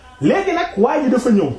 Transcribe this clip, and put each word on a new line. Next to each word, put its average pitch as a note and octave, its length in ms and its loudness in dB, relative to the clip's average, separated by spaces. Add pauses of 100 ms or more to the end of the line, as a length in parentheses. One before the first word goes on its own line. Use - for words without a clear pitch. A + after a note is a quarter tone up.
(220)
Léegi F#4+ 320 0
nag F4 240 -4
waa A#3+ 240 2
ji B3+ 80 -2
dafa B3 220 0
ñëw, F3+ 280 2